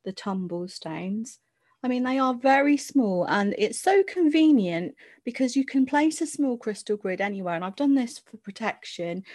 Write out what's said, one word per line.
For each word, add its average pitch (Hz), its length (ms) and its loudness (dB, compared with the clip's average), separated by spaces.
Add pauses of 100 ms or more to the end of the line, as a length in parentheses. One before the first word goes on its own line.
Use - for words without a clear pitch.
the 190 80 -6
tumble 185 560 -6
stones. 190 720 -8 (440)
I 254 40 -4
mean, 247 160 0
they 262 140 0
are 262 160 2
very 269 440 4
small, 196 500 0
and 202 320 2
it's - 200 -2
so 392 240 4
convenient 294 920 4 (280)
because 247 320 -2
you 269 80 2
can 269 220 2
place 302 340 2
a 339 60 0
small 269 320 -2
crystal 208 400 -6
grid 190 240 -4
anywhere. 196 320 -4
And 170 100 -4
I've 196 120 -6
done 285 180 2
this 247 240 0
for - 200 -20
protection 190 840 -8 (120)